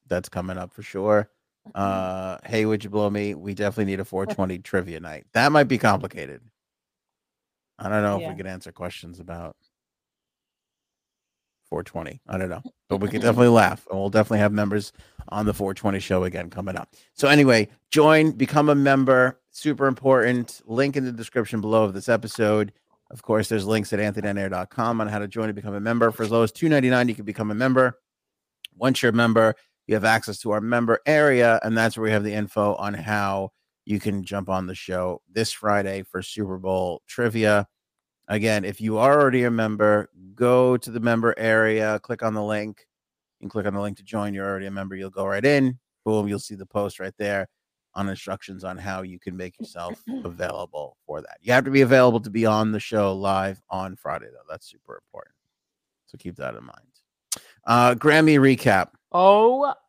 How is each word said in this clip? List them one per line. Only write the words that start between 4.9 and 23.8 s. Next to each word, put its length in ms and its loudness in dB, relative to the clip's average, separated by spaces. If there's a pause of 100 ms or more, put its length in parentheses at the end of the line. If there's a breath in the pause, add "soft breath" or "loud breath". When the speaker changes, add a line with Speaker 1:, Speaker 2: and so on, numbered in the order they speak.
Speaker 1:
night. 340 -16
That 180 2
might 120 6
be 140 0
complicated. 640 -2 (1400)
I 100 -10
don't 140 0
know 140 0
if 60 -4
Speaker 2:
Yeah. 80 -8
Speaker 1:
we 60 -12
could 100 -10
answer 260 -14
questions 480 -14
about 360 -14 (2000)
four 140 -6
twenty. 460 -12
I 100 -6
don't 100 -4
know. 140 -10 (260)
But 100 -2
we 100 -2
can 120 -4
Speaker 2:
<laughs> 20 -4
Speaker 1:
definitely 260 6
laugh, 420 4
and 80 -4
we'll 120 -4
definitely 300 2
have 120 4
members 400 -2 (360 soft breath)
on 180 -4
the 80 0
four 200 -4
twenty 260 -2
show 240 -2
again 260 -8
coming 260 -10
up. 180 -14 (200 soft breath)
So 140 2
anyway, 400 6 (220 soft breath)
join, 420 6
become 360 0
a 60 4
member. 680 2 (100)
Super 360 -4
important. 800 0
Link 300 -2
in 80 -2
the 80 -6
description 480 -6
below 240 2
of 100 -2
this 140 -6
episode. 640 0 (380)
Of 120 -20
course, 260 0
there's 180 -2
links 260 0